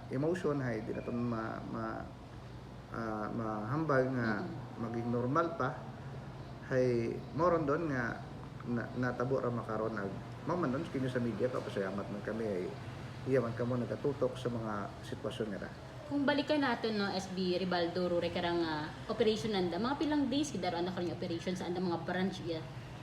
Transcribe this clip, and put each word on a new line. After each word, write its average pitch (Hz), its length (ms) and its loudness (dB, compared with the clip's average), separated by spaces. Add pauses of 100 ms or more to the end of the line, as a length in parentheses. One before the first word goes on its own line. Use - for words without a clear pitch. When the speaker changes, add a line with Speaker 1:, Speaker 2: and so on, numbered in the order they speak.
(140)
Speaker 1:
emotion, 147 480 2
hay, 113 240 0
di 127 80 -4
naton 120 220 -2 (100)
ma-, 113 320 -2 (140)
ma-, 110 320 -4 (920)
ah, 110 400 -2
mahambal 127 800 2
nga 110 300 2
Speaker 2:
Mm-mm. - 420 -8
Speaker 1:
maging 117 240 -2
normal 135 480 2
pa. 139 160 0 (960)
Hay, 127 480 4 (160)
moron 165 320 6
doon 156 240 2
nga 117 320 0 (480)
na-, 117 240 0
natabo 127 480 2
ra 123 80 2
makaron 110 480 -2
ag, 98 140 -2 (340)
mao 160 80 2
man 165 160 2
doon, 147 240 0
kinyo 131 160 0
sa 127 80 -2
media, 120 320 2
kapasalamat 98 560 -2
man 101 160 -6
kami, 113 240 -2
ay, 92 180 0 (600)
iya 127 160 6
man 117 160 0
kamo 123 160 0
nagatutok 123 640 0
sa - 140 -4
mga 107 340 -2 (240)
sitwasyon 107 400 -2
nga 95 160 -4
ra. - 40 -10 (360)
Speaker 2:
Kung 285 160 0
balikan 285 400 4
natin, 233 320 2
no, 202 160 2
S 190 240 -2
B 180 240 2
Ribaldo, 180 480 2
ro, 175 160 4
re, 170 80 0
karang, 175 320 2
ah, 156 240 0 (240)
operation 220 400 4
nanda, 180 320 2
mga 269 160 2
pilang 294 320 4
days, 285 240 2
kidaro, 180 240 0
ano, 185 160 0
karang 175 160 0
operation 175 480 -2
sa 165 80 -2
anda 180 160 0
mga 165 240 2
branch, 185 400 0
iya, 160 160 -2 (400)